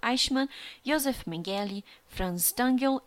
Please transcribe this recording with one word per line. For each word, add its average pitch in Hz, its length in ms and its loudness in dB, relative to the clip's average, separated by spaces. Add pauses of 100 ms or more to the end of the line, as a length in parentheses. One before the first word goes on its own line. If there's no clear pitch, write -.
Eichmann, 262 460 2 (360)
Joseph 277 400 0
Mengele, 196 600 -4 (220)
Franz 180 400 -2
Stangl, 254 600 2